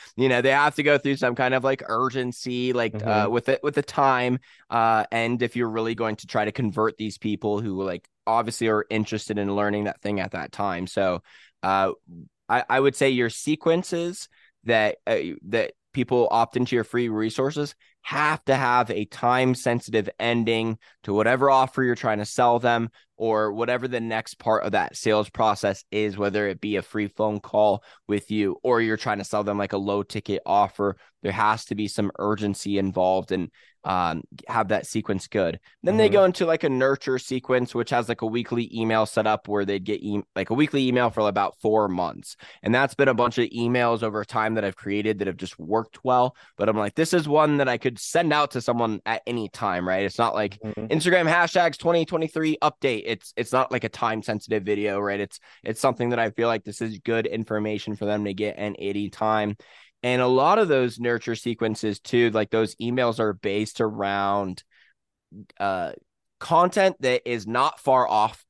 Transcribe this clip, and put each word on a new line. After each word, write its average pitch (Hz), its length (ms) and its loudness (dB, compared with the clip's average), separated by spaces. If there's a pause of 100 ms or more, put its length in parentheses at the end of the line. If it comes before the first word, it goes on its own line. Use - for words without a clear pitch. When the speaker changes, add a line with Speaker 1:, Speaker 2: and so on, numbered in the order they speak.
(180)
Speaker 1:
you 131 120 4
know, 123 120 2
they 131 100 4
have 143 240 4
to 147 80 -4
go 147 160 4
through 139 160 0
some 123 180 0
kind 127 220 0
of, 127 80 0
like, 135 240 0
urgency, 123 880 -2
like, 113 200 0
uh, 107 300 0
Speaker 2:
Mm-hmm. 101 80 -2
Speaker 1:
with 120 180 0
it, 135 140 0
with 147 100 -2
the 147 80 0
time. 127 560 2 (320)
Uh, 113 420 4
and 117 300 0
if 120 140 -2
you're 120 140 0
really 113 260 -2
going 110 220 -2
to - 100 -16
try 107 180 0
to 104 60 -2
convert 110 460 -2
these 110 200 -8
people 104 420 -2
who, 98 220 -4
like, 90 260 -6 (200)
obviously 113 400 0
are 107 220 2
interested 107 500 -2
in 101 160 -2
learning 104 300 0
that - 160 -6
thing 101 180 -4
at 92 120 -6
that 85 200 -8
time. 95 340 -4
So, 92 380 0 (400)
uh, 95 300 2 (560)
I, 120 200 2
I 127 100 2
would 139 160 2
say 135 140 2
your 123 220 0
sequences 170 1000 -2 (360)
that, 110 320 2 (100)
uh, 107 120 2 (280)
that 107 240 0 (220)
people 123 360 2
opt 117 280 2
into 123 180 0
your 113 80 2
free 120 260 -2
resources 131 640 -2 (280)
have 151 440 -2
to 135 100 4
have 123 360 2
a 104 140 -4
time-sensitive 120 1040 0 (100)
ending 113 580 0 (260)
to 101 100 -4
whatever 123 360 4
offer 131 340 2
you're 120 120 2
trying 107 240 -2
to 104 60 -4
sell 120 340 4
them 117 300 2 (280)
or 107 340 0
whatever 117 360 -2
the 123 120 -4
next 113 380 -6
part 110 260 0
of 98 100 -4
that 92 220 0
sales 107 340 2
process 104 600 0
is, 104 260 -2
whether 101 300 0
it 92 140 -6
be 104 140 -2
a 92 60 0
free 104 260 -4
phone 107 320 -2
call 104 440 2 (240)
with 101 220 -2
you 104 340 0
or 123 160 4
you're 110 160 2
trying 104 220 -2
to 98 60 -6
sell 104 200 -2
them, 101 140 -2
like, 101 160 -2
a 101 40 0
low-ticket 101 680 -4
offer. 101 500 0 (280)
There 98 80 -2
has 107 340 0
to 107 100 -6
be 104 120 -2
some 101 320 -2
urgency 101 580 -2
involved 92 540 0
and, 90 180 -2 (340)
um, 87 380 -2 (260)
have 110 200 0
that 98 180 0
sequence 101 420 -4
good. 90 320 -2 (220)
Then 214 160 0
they 214 100 6
Speaker 2:
Mm-hmm. 202 60 2
Speaker 1:
go 202 120 8
into, 180 200 2
like, 160 180 0
a 151 60 2
nurture 131 480 0
sequence, 127 560 -2
which 120 160 -2
has, 120 180 0
like, 117 140 -4
a 117 60 -2
weekly 120 500 -4
email 113 300 2
set 107 180 0
up 107 220 -2
where 104 180 0
they'd 98 180 -2
get 104 200 -4
e-, 101 180 -4 (140)
like, 95 160 -4
a - 20 -2
weekly 139 340 0
email 123 220 2
for 107 180 0
about 98 320 0
four 107 280 2
months. 90 480 -6 (260)
And 110 140 2
that's 135 180 2
been 139 140 4
a 123 80 4
bunch 117 240 0
of 120 100 0
emails 117 540 0
over 104 220 -2
time 110 300 -2
that 107 80 -2
I've 98 120 -2
created 104 440 -2
that 98 80 -4
have 90 100 -6
just - 200 -12
worked 104 460 -4
well. 123 320 2 (200)
But 104 140 0
I'm 107 80 2
like, 104 180 -2
"This 160 180 0
is 160 140 2
one 147 300 4
that 135 120 0
I 120 80 0
could 120 200 -4
send 165 340 0
out 147 200 2
to 123 100 -6
someone 117 460 -2
at 113 180 -4
any 113 240 -6
time," 90 380 -4
right? 95 160 0
It's 98 160 -4
not 117 160 2
like 104 240 -4
Speaker 2:
Mm-hmm. 110 280 -10
Speaker 1:
Instagram 165 440 2
hashtags 170 460 2
twenty 170 280 0
twenty-three 160 560 -2
update. 135 440 0
It's, - 320 -6
it's 117 160 -4
not, 127 180 2
like, 123 140 -2
a 110 40 -4
time-sensitive 110 720 -4
video, 101 360 -2
right? 101 220 -2
It's, - 180 -10 (240)
it's 110 160 -8
something 123 300 0
that 120 100 -2
I 113 120 0
feel 117 180 0
like 113 160 -2
this 104 160 -10
is 107 180 -6
good 113 260 -2
information 107 720 -4
for 104 80 -8
them 104 220 -2
to 98 80 -4
get 104 240 -4
at 101 200 -6
any 101 320 -6
time. 107 460 0 (480)
And 123 180 2
a 127 60 2
lot 147 320 4
of 202 80 2
those 123 320 2
nurture 120 360 -2
sequences 110 680 -2
too, 120 300 4
like, 107 180 0
those 110 260 0
emails 120 440 -2
are 107 140 0
based 104 460 -4
around, 101 840 -2 (920)
uh, 92 360 -4 (460)
content 185 600 4
that 127 260 0
is 113 220 -4
not 127 320 0
far 127 280 4
off 107 420 0